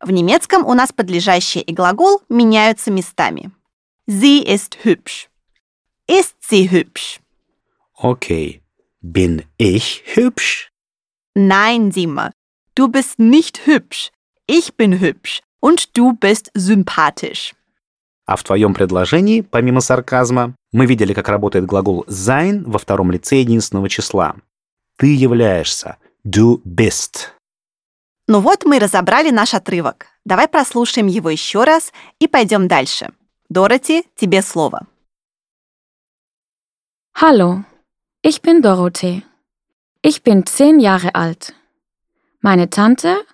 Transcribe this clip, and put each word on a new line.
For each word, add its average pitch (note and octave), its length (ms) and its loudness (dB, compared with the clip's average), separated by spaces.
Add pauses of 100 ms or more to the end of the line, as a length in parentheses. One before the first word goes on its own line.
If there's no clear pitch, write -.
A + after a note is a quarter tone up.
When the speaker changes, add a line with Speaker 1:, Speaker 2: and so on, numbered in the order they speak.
Speaker 1:
В - 100 -8
немецком F#3 540 0
у - 80 -2
нас B3 200 2
подлежащее F3+ 720 -2
и E3 120 -10
глагол A3 560 0
меняются A3 600 2
местами. E3+ 600 -6 (560)
Sie C4 360 2
ist - 420 -4
hübsch. - 440 -4 (800)
Ist F4+ 300 0 (120)
sie F#3 220 2
hübsch? - 500 -4 (760)
Speaker 2:
Окей. D#2+ 680 -4 (400)
Bin E2+ 420 -2 (140)
ich G#2 440 -2 (120)
hübsch? - 560 -2 (640)
Speaker 1:
Nein, G3+ 560 2
Dima. E3 420 -6 (420)
Du C4 140 2
bist C4 300 -4
nicht B3 480 2
hübsch. - 440 -2 (360)
Ich E4 300 -2
bin F#3+ 220 2
hübsch. - 440 -4 (180)
Und - 340 0
du B3 200 4
bist G#3+ 400 -2
sympathisch. F3+ 1000 -2 (720)
Speaker 2:
А F#2+ 120 -4
в - 80 -10
твоём G2 280 2
предложении, G#2 680 0
помимо B2+ 380 0
сарказма, B2 720 -2 (180)
мы B2 140 2
видели, A2 260 2
как G2 160 -4
работает G2+ 380 -2
глагол F#2+ 420 -2
sein C#3 560 -2
во A2 140 -4
втором G2 320 -2
лице F2+ 300 0
единственного A2 480 0
числа. - 480 -4 (600)
Ты C#3+ 180 2
являешься. A#2 840 0 (280)
Du A2 380 2
bist. - 640 -4 (960)
Speaker 1:
Ну G#3+ 140 2
вот D#4 240 0
мы C#4+ 120 4
и B3+ 40 2
разобрали C#4+ 500 0
наш A3 240 0
отрывок. F3 520 -6 (180)
Давай G#3+ 220 0
прослушаем A#3+ 600 -2
его F3 220 -2
ещё G3 340 -2
раз D#4 280 0 (260)
и D#4+ 100 0
пойдём G3+ 400 0
дальше. - 440 -4 (360)
Дороти, B3 560 0 (100)
тебе F#3+ 280 -2
слово. - 440 -6 (2250)
Speaker 3:
Hallo, G3 500 2 (580)
ich D4+ 200 0
bin E4 180 4
Dorothee. F3+ 600 0 (800)
Ich D4+ 200 0
bin G3 220 4
zehn D4+ 360 4
Jahre F#3+ 340 2
alt. E3 400 -6 (880)
Meine F3+ 260 2
Tante B3+ 640 0